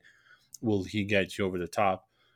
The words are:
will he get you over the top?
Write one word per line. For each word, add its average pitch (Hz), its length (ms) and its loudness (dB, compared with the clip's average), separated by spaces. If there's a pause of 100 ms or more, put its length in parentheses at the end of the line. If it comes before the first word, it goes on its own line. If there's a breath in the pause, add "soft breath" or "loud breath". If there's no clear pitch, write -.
(600 soft breath)
will 104 220 2
he 101 200 -2
get 98 340 0
you 104 80 0
over 92 120 -2
the 87 100 -4
top? 95 400 0 (280)